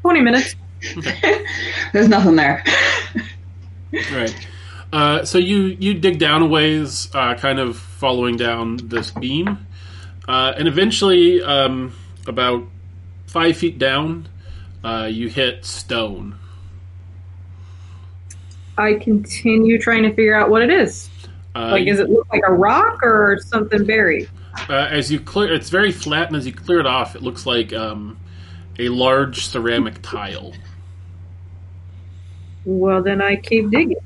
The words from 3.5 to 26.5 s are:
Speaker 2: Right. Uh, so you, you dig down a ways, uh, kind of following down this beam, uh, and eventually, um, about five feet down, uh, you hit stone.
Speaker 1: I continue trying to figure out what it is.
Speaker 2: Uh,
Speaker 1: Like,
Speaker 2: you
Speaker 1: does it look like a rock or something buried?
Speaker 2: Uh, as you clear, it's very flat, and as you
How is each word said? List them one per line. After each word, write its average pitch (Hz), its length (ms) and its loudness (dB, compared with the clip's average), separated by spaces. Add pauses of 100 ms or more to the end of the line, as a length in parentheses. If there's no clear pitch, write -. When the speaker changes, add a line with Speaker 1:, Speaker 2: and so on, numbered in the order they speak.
Speaker 2:
Right. 113 340 -4 (460)
Uh, 151 320 2
so - 120 2
you, 190 400 2
you 196 160 0
dig 170 260 2
down 156 220 4
a 165 60 6
ways, 156 640 0
uh, 123 220 0
kind 135 240 0
of 120 180 -2
following 123 600 -2
down 117 440 -2
this 107 300 -6
beam, 160 560 -4 (580)
uh, 131 320 0
and 160 120 0
eventually, 180 760 4
um, 131 500 0 (340)
about 123 360 0 (640)
five 165 300 2
feet 170 200 -2
down, 151 520 -2 (560)
uh, 113 260 -4
you 113 160 -6
hit 127 380 -2
stone. 101 760 -6 (2500)
Speaker 1:
I 214 160 4
continue 220 880 2
trying 226 220 4
to 220 120 4
figure 220 180 6
out 214 160 4
what 220 120 6
it 247 80 4
is. 339 400 2 (440)
Speaker 2:
Uh, 117 180 -4
Speaker 1:
Like, 190 140 4
Speaker 2:
you 202 60 2
Speaker 1:
does 202 80 4
it 165 100 2
look 226 220 4
like 214 160 2
a 185 60 4
rock 262 500 4
or 214 420 4
something 214 400 0
buried? 202 440 2 (400)
Speaker 2:
Uh, 143 200 2
as 143 220 -2
you 151 80 0
clear, 196 340 0
it's 180 160 -4
very 190 220 4
flat, 156 380 -2
and 156 80 -4
as 131 100 -4
you 127 60 -8